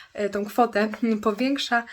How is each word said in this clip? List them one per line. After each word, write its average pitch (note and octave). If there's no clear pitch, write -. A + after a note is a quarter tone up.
e, G#3
tą G3+
kwotę A3
<laughs> A3
powiększa. A#3